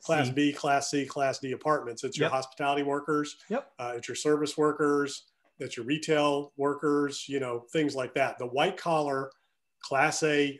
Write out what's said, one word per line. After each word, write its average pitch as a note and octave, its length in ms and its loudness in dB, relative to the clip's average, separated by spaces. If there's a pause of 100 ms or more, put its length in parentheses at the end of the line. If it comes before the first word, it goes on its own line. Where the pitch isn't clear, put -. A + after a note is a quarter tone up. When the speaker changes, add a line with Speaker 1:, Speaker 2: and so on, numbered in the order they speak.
Speaker 1:
class D3 240 2
Speaker 2:
C. C3 60 -2
Speaker 1:
B, C#3+ 200 2
class C#3 380 0
C, C#3+ 140 0
class C3+ 340 -2
D C3 140 -6
apartments. B2 500 -2
It's C3 140 -6
your D3 80 2
Speaker 2:
Yep. E3 80 0
Speaker 1:
hospitality C#3+ 500 0
workers. D3 540 -2 (120)
Speaker 2:
Yep. B3 300 -4
Speaker 1:
Uh, A#2+ 160 -6
it's A#2+ 120 -10
your A#2 80 -6
service D3+ 420 0
workers. D3 680 2 (320)
It's B2+ 200 -8
your A2+ 80 -8
retail D3 720 0
workers, C#3+ 680 0
you C#3 120 -2
know, A#2+ 320 -4
things D3+ 240 0
like B2+ 200 -4
that. C3 220 0
The B2+ 80 -6
white D3 320 0
collar C#3+ 540 0 (500)
class C#3+ 400 2
A C#3+ 380 2